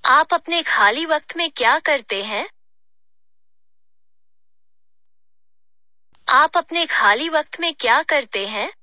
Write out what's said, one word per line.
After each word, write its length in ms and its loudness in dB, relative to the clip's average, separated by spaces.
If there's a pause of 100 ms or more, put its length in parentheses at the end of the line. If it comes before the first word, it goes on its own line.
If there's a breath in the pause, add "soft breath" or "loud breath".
आप 280 2
अपने 300 -2
खाली 420 0
वक्त 320 -4
में 140 -4
क्या 280 2
करते 440 -2
हैं? 260 -8 (3750)
आप 280 4
अपने 280 -2
खाली 440 2
वक्त 300 -4
में 140 -2
क्या 300 2
करते 440 -2
हैं? 340 -8